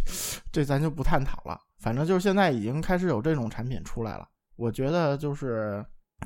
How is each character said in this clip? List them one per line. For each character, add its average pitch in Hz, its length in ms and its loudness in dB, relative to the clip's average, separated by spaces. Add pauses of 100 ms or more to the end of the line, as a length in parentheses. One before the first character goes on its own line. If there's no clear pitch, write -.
(520)
这 151 120 2
咱 139 160 2
就 160 80 2
不 151 140 -4
探 143 220 4
讨 - 220 -2
了。 78 120 -6 (220)
反 - 160 -2
正 202 100 0
就 180 60 4
是 180 80 4
现 190 160 2
在 190 140 6
已 120 100 0
经 120 180 -2
开 180 200 2
始 180 100 0
有 120 140 0
这 160 120 2
种 120 140 -2
产 117 180 -6
品 127 160 -6
出 - 200 -6
来 101 160 -8
了， - 100 -16 (280)
我 117 140 -2
觉 131 200 -2
得 160 260 2
就 143 180 -2
是 110 480 -2 (420)